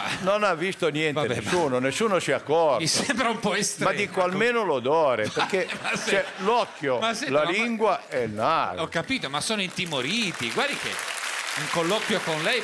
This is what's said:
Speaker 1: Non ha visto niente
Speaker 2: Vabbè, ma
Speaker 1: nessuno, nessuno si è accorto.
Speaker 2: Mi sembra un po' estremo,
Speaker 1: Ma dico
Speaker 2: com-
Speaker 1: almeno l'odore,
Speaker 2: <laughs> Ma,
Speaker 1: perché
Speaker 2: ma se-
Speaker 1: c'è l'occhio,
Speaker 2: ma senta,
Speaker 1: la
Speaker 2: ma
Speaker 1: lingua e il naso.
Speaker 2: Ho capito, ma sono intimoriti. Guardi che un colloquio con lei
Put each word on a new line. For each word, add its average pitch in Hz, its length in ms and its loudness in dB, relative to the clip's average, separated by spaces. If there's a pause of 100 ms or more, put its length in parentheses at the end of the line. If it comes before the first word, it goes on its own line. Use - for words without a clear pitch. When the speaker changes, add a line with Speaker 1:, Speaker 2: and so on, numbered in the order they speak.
(220)
Speaker 1:
Non 208 220 2
ha 185 100 4
visto 175 340 -2
niente 151 320 0
Speaker 2:
Vabbè, 120 140 0
ma 117 60 -4
Speaker 1:
nessuno, 139 380 2
nessuno 170 420 2
si - 100 -2
è 135 40 4
accorto. 143 460 4
Speaker 2:
Mi 160 60 -2
sembra 233 420 0
un 233 120 -2
po' 196 140 0
estremo, 202 360 0
Speaker 1:
Ma 196 60 0
dico 190 240 -2
Speaker 2:
com- 180 100 2
Speaker 1:
almeno 220 340 2
l'odore, 135 680 4
Speaker 2:
<laughs> - 40 -8
Ma, - 120 0
Speaker 1:
perché 185 220 0 (140)
Speaker 2:
ma 226 140 -2
se- 214 140 -4
Speaker 1:
c'è 190 140 2 (140)
l'occhio, 190 600 0
Speaker 2:
ma 226 140 0
senta, 269 200 -4
Speaker 1:
la 151 100 4
Speaker 2:
ma 165 60 0
Speaker 1:
lingua 214 580 0
e 131 140 -2
il 110 80 -2
naso. 113 520 0
Speaker 2:
Ho 151 60 -4
capito, 240 400 -2
ma 143 120 -4
sono 208 220 -2
intimoriti. 170 580 -2 (320)
Guardi 226 240 0
che - 120 -6 (720)
un 151 120 -4
colloquio 185 480 0
con 156 220 -2
lei 220 220 0